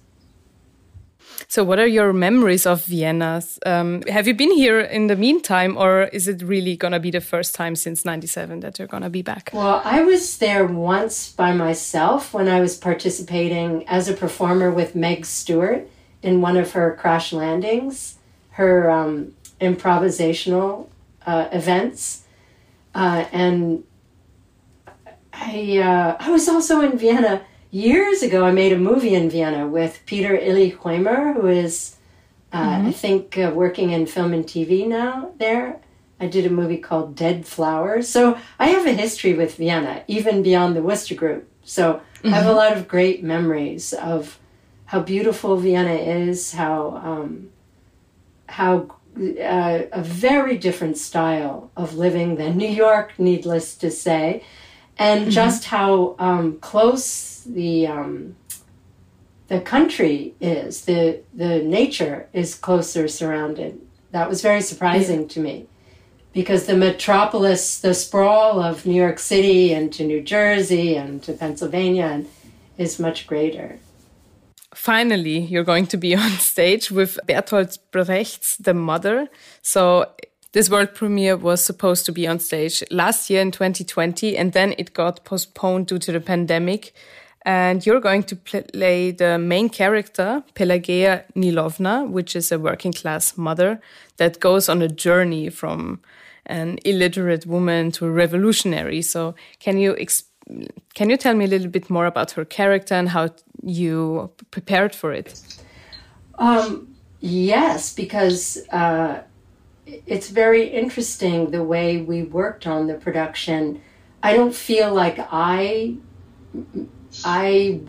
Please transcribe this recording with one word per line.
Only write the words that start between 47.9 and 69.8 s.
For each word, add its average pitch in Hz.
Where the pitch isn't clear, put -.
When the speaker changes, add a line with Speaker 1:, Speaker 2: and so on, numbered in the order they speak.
Speaker 2:
how, 175
uh, 175
a 185
very 247
different 170
style 156
of 160
living 170
than 156
New 214
York, 208
needless 170
to 170
say, 165
and 208
Speaker 1:
Mm-hmm. 208
Speaker 2:
just -
how, 196
um, 170
close -
the, 170
um, 147
the 185
country 185
is, 170
the, 165
the 170
nature 190
is 175
closer 170
surrounded. 151
That 170
was 190
very 208
surprising 180
Speaker 1:
Yeah. 151
Speaker 2:
to 165
me, 147
because 185
the 196
metropolis, 196
the 185
sprawl 202
of 170
New 180
York 175
City 185
and 156